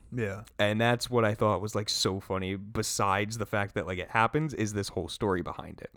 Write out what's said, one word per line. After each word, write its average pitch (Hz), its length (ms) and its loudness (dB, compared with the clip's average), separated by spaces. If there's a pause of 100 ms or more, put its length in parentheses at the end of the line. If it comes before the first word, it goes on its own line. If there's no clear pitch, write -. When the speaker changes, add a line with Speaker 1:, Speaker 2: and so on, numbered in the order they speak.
Speaker 1:
Yeah. 104 340 -4 (140)
Speaker 2:
And 107 220 2
that's 117 300 2
what 117 160 4
I 104 80 4
thought 104 260 4
was, 104 160 -6
like, 104 140 -2
so 98 320 0
funny, 95 340 -2
besides 104 840 0
the 101 60 -2
fact 101 280 -2
that, 90 120 -2
like, 92 140 -4
it 87 120 -8
happens, 127 420 2
is 107 180 -2
this 101 180 -2
whole 82 200 -4
story 95 320 0
behind 78 400 -8
it. - 160 -14